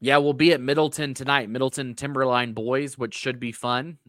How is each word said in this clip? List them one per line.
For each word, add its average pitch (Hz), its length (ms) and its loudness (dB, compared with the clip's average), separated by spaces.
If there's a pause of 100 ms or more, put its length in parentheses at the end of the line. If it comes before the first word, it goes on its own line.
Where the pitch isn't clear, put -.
Yeah, 135 160 6
we'll 147 160 4
be 156 180 6
at 143 80 2
Middleton 143 540 0
tonight, 135 340 0
Middleton 127 460 -2
Timberline 127 580 -2
boys, 131 460 -4
which 117 160 -6
should 127 260 -6
be 120 120 -6
fun. 127 440 -4 (120)